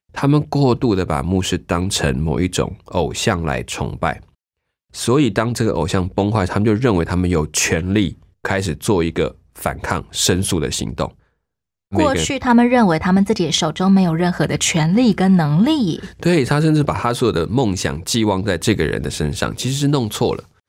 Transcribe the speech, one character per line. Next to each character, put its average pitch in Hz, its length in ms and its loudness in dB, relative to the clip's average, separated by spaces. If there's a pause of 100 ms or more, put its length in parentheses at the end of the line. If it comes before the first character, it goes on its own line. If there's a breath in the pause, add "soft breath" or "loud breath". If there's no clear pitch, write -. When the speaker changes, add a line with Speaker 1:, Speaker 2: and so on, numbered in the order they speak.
(120)
Speaker 1:
他 - 160 -2
们 147 140 4
过 143 300 2
度 117 220 0
的 92 100 0
把 78 200 -2
牧 92 180 0
师 90 160 -2
当 90 320 -2
成 69 300 -2
某 76 200 -2
一 92 60 0
种 - 260 -4 (120)
偶 - 280 -2
像 90 300 -2
来 65 220 -4
崇 - 360 -8
拜， 71 200 -4 (720)
所 127 280 0
以 135 80 2
当 113 240 -2
这 117 120 -4
个 104 80 0
偶 80 120 -2
像 92 260 -2
崩 101 200 0
坏， 104 160 0
他 98 140 -4
们 104 40 0
就 113 80 4
认 113 220 2
为 85 100 2
他 87 120 -4
们 90 120 0
有 82 200 0
权 90 440 -2
利 98 240 0 (280)
开 98 180 -2
始 80 140 -6
做 95 260 0
一 82 80 -2
个 80 240 -4 (220)
反 67 240 -6
抗、 - 320 -6
申 92 280 0
诉 98 200 -2
的 69 100 -4
行 - 240 -6
动。 - 180 -6 (760)
Speaker 2:
过 294 240 4
去 269 240 -2
他 247 160 2
们 240 160 6
认 240 160 4
为 165 100 4
他 180 160 0
们 196 120 4
自 214 100 0
己 165 160 0
手 156 220 0
中 185 180 2
没 190 140 6
有 165 100 2
任 175 160 0
何 170 160 0
的 143 120 -2
权 165 360 0
利 233 180 4
跟 190 240 4
能 156 280 4
力。 262 360 0 (200)
Speaker 1:
对， 170 240 2
他 143 160 0
甚 156 120 4
至 151 120 4
把 151 100 0
他 120 180 -2
所 120 140 0
有 101 60 2
的 80 160 0
梦 107 280 0
想 76 280 -4
寄 113 200 0
望 98 160 0
在 95 160 -2
这 98 200 0
个 82 80 0
人 58 180 -2
的 - 80 -6
身 76 220 -4
上， - 240 -4
其 - 120 -6
实 135 60 -4
是 143 140 -2
弄 135 200 0
错 101 280 -2
了。 - 80 -14 (240)